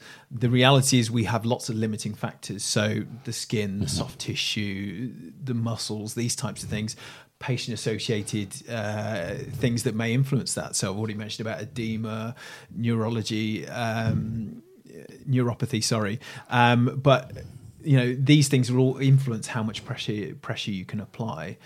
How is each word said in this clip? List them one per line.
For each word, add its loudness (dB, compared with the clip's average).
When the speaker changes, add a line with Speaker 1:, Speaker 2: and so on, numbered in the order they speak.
Speaker 1:
The 0
reality 8
is 4
we 2
have 0
lots -2
of -4
limiting -2
factors. -8
So 0
the -8
skin, -4
the 0
Speaker 2:
Mm-hmm. -2
Speaker 1:
soft -6
tissue, -4
the -4
muscles, -4
these -2
types -6
of -10
things, -4
patient-associated, -4
uh, -4
things 0
that 0
may 0
influence 2
that. -4
So 0
I've -2
already -4
mentioned -6
about -4
edema, -4
neurology, 0
um, -2
neuropathy, 0
sorry. 0
Um, 6
but, 6
you 6
know, 2
these 8
things 2
will 4
all 4
influence 4
how -4
much -6
pressure, -6
pressure -6
you -4
can -6
apply. -8